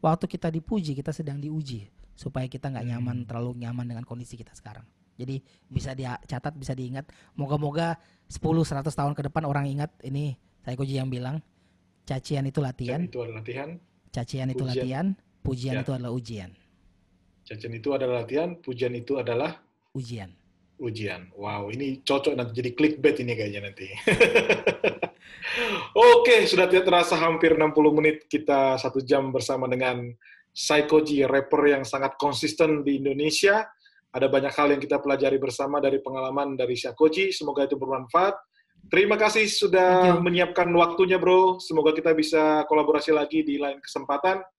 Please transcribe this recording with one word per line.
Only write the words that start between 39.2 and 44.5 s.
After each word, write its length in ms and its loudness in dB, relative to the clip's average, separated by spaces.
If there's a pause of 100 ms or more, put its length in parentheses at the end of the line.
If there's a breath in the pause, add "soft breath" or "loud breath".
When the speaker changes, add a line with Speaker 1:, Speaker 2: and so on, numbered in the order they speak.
Speaker 2:
sudah 600 4
Speaker 1:
Thank 80 8
you. 100 2
Speaker 2:
menyiapkan 480 0
waktunya, 460 4
Bro. 420 4
Semoga 340 2
kita 200 2
bisa 520 2
kolaborasi 460 2
lagi 320 2
di 140 -2
lain 220 -4
kesempatan. 640 -4 (180)